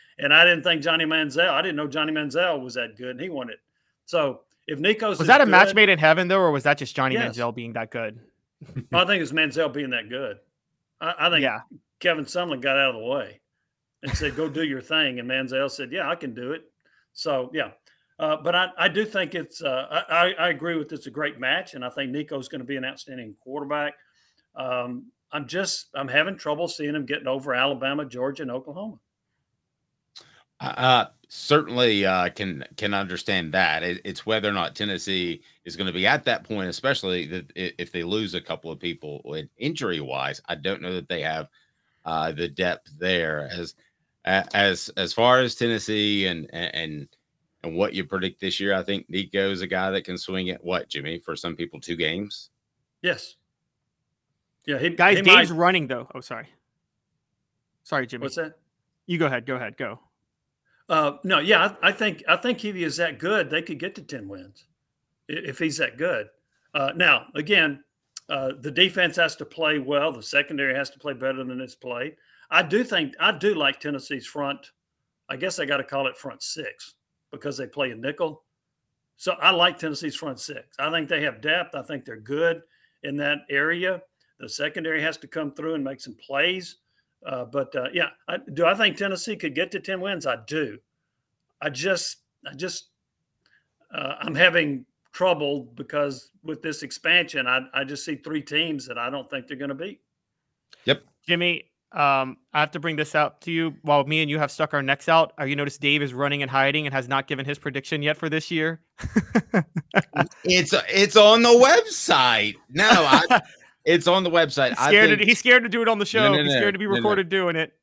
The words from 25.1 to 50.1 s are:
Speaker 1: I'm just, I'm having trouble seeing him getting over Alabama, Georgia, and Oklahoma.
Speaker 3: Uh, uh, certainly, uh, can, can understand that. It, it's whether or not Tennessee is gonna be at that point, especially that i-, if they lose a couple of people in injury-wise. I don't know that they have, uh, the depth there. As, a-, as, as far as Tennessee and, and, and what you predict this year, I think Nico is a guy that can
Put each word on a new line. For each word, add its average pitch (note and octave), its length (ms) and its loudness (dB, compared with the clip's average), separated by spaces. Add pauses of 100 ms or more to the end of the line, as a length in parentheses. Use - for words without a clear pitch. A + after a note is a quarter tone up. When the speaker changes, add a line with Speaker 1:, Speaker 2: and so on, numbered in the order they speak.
Speaker 1:
I'm D3 160 -8
just, F#3 480 -4
I'm C#3 120 -6
having D#3+ 300 0
trouble D#3 300 -4
seeing D3 280 -6
him C#3+ 100 -6
getting C#3+ 220 -6
over C3+ 260 -2
Alabama, C3+ 520 0
Georgia, C3+ 380 -6
and B2+ 80 -8
Oklahoma. D3+ 480 -12 (1600)
Speaker 3:
Uh, C#3 160 -6
uh, B2+ 320 4 (220)
certainly, B2 760 2
uh, F2+ 240 2
can, F2 360 -8 (100)
can G2+ 180 -4
understand F2+ 600 -2
that. E2 300 2
It, F2+ 200 -4
it's F#2 220 -10
whether G#2+ 240 0
or G2+ 40 0
not F2 220 -2
Tennessee F#2 680 -4 (240)
is E2 100 -14
gonna F#2 180 -4
be F#2 140 0
at C#3 180 2
that A#2+ 180 -2
point, G2 260 -4
especially F#2 580 -2
that E2+ 280 -10
i-, F2+ 220 -6
if E2+ 140 -8
they F2 120 -6
lose G2 300 -4
a F2 80 -6
couple E2 300 -10
of C#2+ 80 -14
people D2+ 540 -10
in D#2 240 -10
injury-wise. D2 880 -6
I E2+ 80 -6
don't F2+ 260 -6
know F#2 120 -8
that F2+ 140 -8
they E2+ 140 -6
have, D#2+ 260 -6 (580)
uh, D#2+ 260 -2
the D#2+ 180 -6
depth E2+ 480 -4
there. D#2+ 540 -2
As, F2 240 -10 (500)
a-, F#2+ 280 2
as, G2+ 440 2
as F2+ 160 -4
far B2+ 260 6
as B2 160 0
Tennessee G#2 680 0
and, E2+ 260 -4
and, D#2+ 560 -8 (540)
and E2 140 -8
what G2 180 0
you F#2 120 -6
predict F#2 340 -6
this F#2+ 200 -4
year, G2 140 0
I F#2 80 0
think G2 280 -6
Nico G2 420 -2
is F#2 100 -6
a F#2+ 60 -6
guy F#2+ 240 -2
that F#2+ 140 -4
can F2+ 120 -8